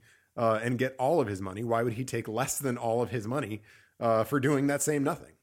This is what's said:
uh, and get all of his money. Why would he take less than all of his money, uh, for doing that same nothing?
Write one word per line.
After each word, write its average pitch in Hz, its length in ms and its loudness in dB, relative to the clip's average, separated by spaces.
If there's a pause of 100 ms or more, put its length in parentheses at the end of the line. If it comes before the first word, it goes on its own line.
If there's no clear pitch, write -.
(380)
uh, 113 260 2
and 120 140 0
get 131 200 0
all 147 220 2
of 123 80 2
his 98 140 -4
money. 98 200 -6
Why 117 220 0
would 120 100 0
he 127 120 -6
take 113 240 -4
less 117 280 -2
than 127 200 -2
all 117 240 0
of 113 80 -2
his 107 180 -6
money, 110 340 -4 (380)
uh, 113 240 4
for 143 160 0
doing 139 280 4
that 143 140 0
same 147 220 2
nothing? 156 400 -4